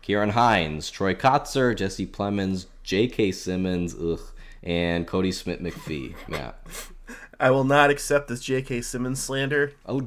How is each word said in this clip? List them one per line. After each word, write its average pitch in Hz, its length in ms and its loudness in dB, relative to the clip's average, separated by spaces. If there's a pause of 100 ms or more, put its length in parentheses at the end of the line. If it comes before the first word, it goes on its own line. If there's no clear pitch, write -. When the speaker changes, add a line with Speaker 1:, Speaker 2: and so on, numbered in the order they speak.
Speaker 1:
Ciarán 101 280 2
Hinds, 95 600 4
Troy 95 240 0
Kotsur, 131 600 2
Jesse 95 300 -2
Plemons, 98 600 -2 (180)
J 104 240 2
K 107 240 2
Simmons, 90 640 -2
ugh, 82 240 -2 (420)
and 85 460 0
Cody 95 240 2
Smith-McPhee. 80 840 -6 (140)
Matt. 67 320 -8 (800)
Speaker 2:
I 131 120 6
will 135 120 4
not 143 260 6
accept 143 380 2
this 120 140 -6
J 131 200 -2
K 127 220 -6
Simmons 127 380 -4
slander. 139 520 -2 (140)
Speaker 1:
Al-, 127 200 -2